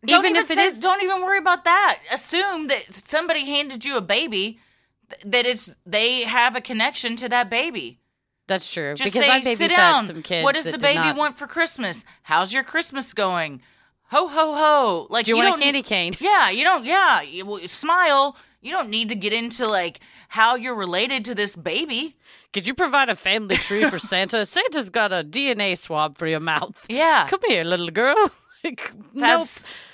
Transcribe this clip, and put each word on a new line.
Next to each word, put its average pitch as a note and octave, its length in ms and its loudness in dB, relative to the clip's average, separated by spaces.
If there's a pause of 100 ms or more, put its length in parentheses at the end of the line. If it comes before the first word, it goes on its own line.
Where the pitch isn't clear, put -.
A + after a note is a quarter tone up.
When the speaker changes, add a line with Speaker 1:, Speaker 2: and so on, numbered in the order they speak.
Speaker 1:
Don't C#4 140 6
Speaker 2:
Even F4 120 2
Speaker 1:
even E4+ 120 4
Speaker 2:
if - 60 -6
it E4 40 2
Speaker 1:
say, G4 120 4
Speaker 2:
is C4 120 -2
Speaker 1:
don't F#4+ 240 2
even F#4+ 200 -2
worry G4 160 0
about F4+ 260 0
that. F4 340 4 (120)
Assume E4 580 -4
that A3+ 260 -4 (120)
somebody D#4 380 -2
handed C#4 400 -4
you C#4 120 -4
a A#3 40 0
baby, G#3+ 580 -2 (520)
th-, - 160 -20
that A#3+ 200 2
it's, A#3+ 240 -4 (140)
they A#3 380 0
have A#3+ 340 0
a B3 40 -4
connection A#3+ 560 -2
to B3 120 -8
that B3 220 0
baby. A#3 480 -4 (500)
Speaker 2:
That's F#3+ 240 -4
true. D3 220 -6
Speaker 1:
Just F3+ 180 -2
Speaker 2:
Because C4 140 4
Speaker 1:
say, - 20 6
Speaker 2:
my C4 120 6
baby's A#3+ 180 -2
Speaker 1:
"Sit E4 120 2
Speaker 2:
had F4+ 60 4
Speaker 1:
down. D#4+ 300 4
Speaker 2:
some E3 160 -10
kids E3 220 -2
Speaker 1:
What D3+ 100 4
does D#4 100 -4
Speaker 2:
that D#3+ 80 -4
Speaker 1:
the - 60 -6
Speaker 2:
did - 80 -6
Speaker 1:
baby D4 120 4
Speaker 2:
not D#4 180 2
Speaker 1:
want D4 220 -2
for C#4+ 80 -12
Christmas? B3+ 580 -4 (180)
How's F3+ 320 0
your C4 100 0
Christmas C#4+ 480 -6
going? E3+ 480 -2 (500)
Ho, D#4+ 180 2
ho, D#4 260 0
ho." C#4+ 560 4
Like, A3+ 160 0
Speaker 2:
Do A3 60 0
you A3+ 40 4
Speaker 1:
you A#3 80 4
Speaker 2:
want G4 40 8
a - 40 6
Speaker 1:
don't D#4+ 120 -2
Speaker 2:
candy C#4+ 160 2
Speaker 1:
need - 60 -12
Speaker 2:
cane? F#3 300 -2
<laughs> - 40 -16
Speaker 1:
Yeah, E4 300 4
you A#3 140 -2
don't, E4 200 2
yeah. D4+ 380 4
You, E3+ 240 -12
well, F#3+ 220 -10
smile. D4 680 2 (240)
You - 120 -12
don't D4+ 180 -4
need A3+ 180 -2
to A#3 80 -4
get G3+ 160 -4
into, A#3 340 -4
like, F#3 320 -2 (300)
how A3+ 260 2
you're B3 200 -4
related G#3 520 -2
to A#3+ 80 -6
this G3+ 220 -2
baby. B3 580 -6 (380)
Speaker 2:
Could G3 140 -6
you C4 80 -4
provide C#4 340 2
a G#3+ 80 -2
family G3 400 -2
tree G3+ 320 0
for F#3+ 100 -2
Speaker 1:
<laughs> - 120 -8
Speaker 2:
Santa? G3 360 0
Santa's D#4+ 440 -2
got G#3 220 0
a F3 120 -2
D A#3+ 260 -4
N G#3+ 100 -2
A G3 160 0
swab D#3 420 -4
for E3 80 -4
your D#3+ 140 0
mouth. D#3+ 480 -4
Speaker 1:
Yeah. D4 400 4
Speaker 2:
Come F#4+ 180 -2
here, G#3+ 160 4
little E3+ 280 -2
girl. A#3 260 2 (200)
<laughs> - 40 -20 (240)
Like, - 280 -8 (200)
nope. A#3+ 280 4
Speaker 1:
That's, - 240 -8 (300)